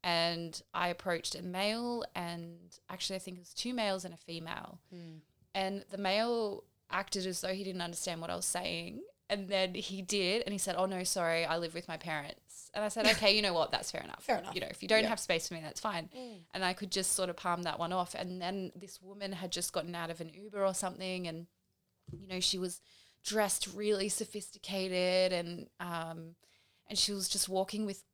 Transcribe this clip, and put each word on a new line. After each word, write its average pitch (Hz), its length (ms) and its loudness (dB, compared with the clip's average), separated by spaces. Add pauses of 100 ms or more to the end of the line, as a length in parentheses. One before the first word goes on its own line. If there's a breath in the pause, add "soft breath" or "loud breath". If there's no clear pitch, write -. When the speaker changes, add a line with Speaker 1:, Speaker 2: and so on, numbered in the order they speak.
Speaker 1:
And 170 580 2 (140)
I 175 140 4
approached 170 440 -2
a - 80 -8
male 220 600 0 (100)
and 170 460 -6 (300)
actually 185 260 -4
I 185 40 -2
think 180 180 -10
it - 20 -14
was 175 160 -18
two 247 180 -4
males 196 320 0
and 170 80 -8
a 170 40 -16
female. - 600 -8 (140)
Speaker 2:
Mm. 165 280 -14 (340)
Speaker 1:
And 196 340 0
the 170 80 -8
male 208 680 2 (280)
acted 190 340 0
as 185 160 -2
though 185 140 0
he 196 80 -6
didn't 185 180 -4
understand 170 400 -4
what 165 80 -4
I 175 60 -2
was 180 100 -2
saying. 175 560 -2 (260)
And 196 220 -2
then 190 240 4
he 190 300 -4
did, 202 400 4
and 202 100 -2
he 196 60 -2
said, 185 160 0
"Oh, 185 100 6
no, 190 180 0
sorry, 165 420 2
I 160 120 2
live 170 160 -2
with 170 140 -6
my 160 100 -4
parents." - 760 -6
And 208 100 0
I 208 40 2
said, 214 180 4
Speaker 2:
<laughs> 214 100 8
Speaker 1:
"Okay, 208 180 8
you 214 60 6
know 196 120 4
what? 165 180 4
That's - 180 0
fair - 140 -6
enough. - 200 -10
Speaker 2:
Fair 226 140 2
enough. - 160 -6
Speaker 1:
You - 80 -2
know, - 80 -4
if - 140 -8
you 190 40 -6
don't 220 160 8
Speaker 2:
Yeah. 220 60 4
Speaker 1:
have 220 100 0
space 165 280 0
for 175 80 -6
me, 160 60 -8
that's 151 180 -8
fine." 180 360 -4
Speaker 2:
Mm. 240 260 -12 (120)
Speaker 1:
And 185 100 -2
I 185 100 2
could 185 180 -6
just 190 220 2
sort 185 180 2
of 170 60 -4
palm 175 260 0
that 160 160 -2
one 170 140 0
off. 180 200 0
And 185 260 -4
then 185 360 -2
this 190 260 -16
woman 196 300 -8
had 180 200 -6
just 175 220 -2
gotten 170 220 -2
out 170 160 -4
of 165 100 -8
an 160 100 -6
Uber 202 320 -4
or 190 120 4
something, 185 520 -2
and, 165 200 -6 (640)
you 196 160 -12
know, 185 120 -2
she 185 200 2
was 180 200 -4 (440 soft breath)
dressed 208 500 2
really 208 340 2
sophisticated, 185 1300 2
and, 170 340 -2 (120)
um, 165 560 -6 (520 soft breath)
and - 120 -6
she - 120 4
was 190 160 0
just 196 220 2
walking 190 380 2
with 196 160 -6 (100)